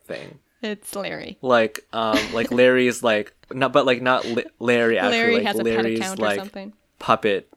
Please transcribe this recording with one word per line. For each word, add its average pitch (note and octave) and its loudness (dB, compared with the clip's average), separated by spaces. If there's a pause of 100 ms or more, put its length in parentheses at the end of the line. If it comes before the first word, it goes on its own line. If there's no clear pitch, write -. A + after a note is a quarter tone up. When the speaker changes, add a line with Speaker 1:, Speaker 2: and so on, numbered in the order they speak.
Speaker 1:
thing. - -14 (240)
Speaker 2:
It's G#3+ -10
Larry. F3+ -10
Speaker 1:
Like, A#2 2 (140)
um, A2+ 0 (120)
like, A2+ -2
Speaker 2:
<laughs> - -
Speaker 1:
Larry B2+ 6
is, A#2+ 0
like, G#2+ 0 (180)
not, B2+ -2
but, C#3 4
like, B2 0
not B2+ 2
Li-, A#2 -2 (140)
Larry, A#2 2
actually. G2+ 0
Speaker 2:
Larry A#3 2
Speaker 1:
Like, G#3+ 0
Speaker 2:
has - -2
a A#2 -4
pet A2+ 0 (100)
Speaker 1:
Larry's, A2+ -2
Speaker 2:
account A2 -4
or A2 -2
Speaker 1:
like, G2+ 0
Speaker 2:
something. G2 -14 (260)
Speaker 1:
puppet, G#2 0